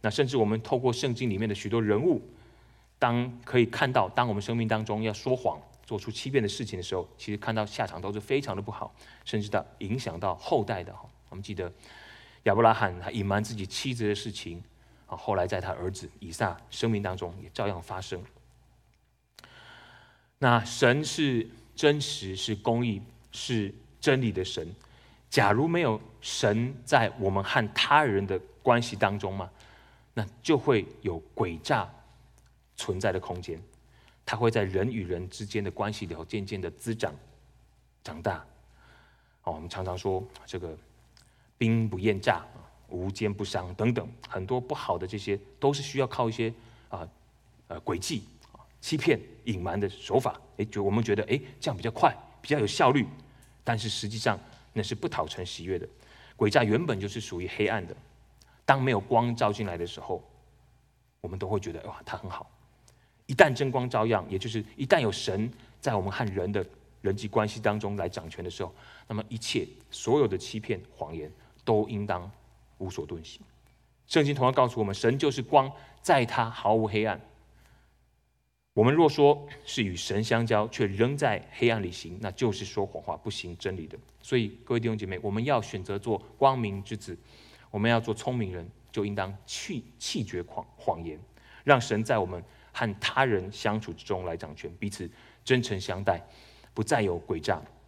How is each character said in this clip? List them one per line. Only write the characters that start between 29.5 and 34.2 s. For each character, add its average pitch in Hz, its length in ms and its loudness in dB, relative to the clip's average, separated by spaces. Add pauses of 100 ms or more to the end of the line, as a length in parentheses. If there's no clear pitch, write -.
那 104 140 -2 (160)
就 156 160 6
会 120 260 4 (160)
有 82 220 -4 (120)
诡 82 280 -2
诈 113 280 0 (840)
存 92 240 -4
在 101 120 2
的 92 60 0
空 90 220 -8
间， 87 180 -10 (680)